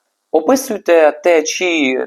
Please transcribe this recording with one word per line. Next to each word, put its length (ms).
Описуйте 920
те, 200
чи 640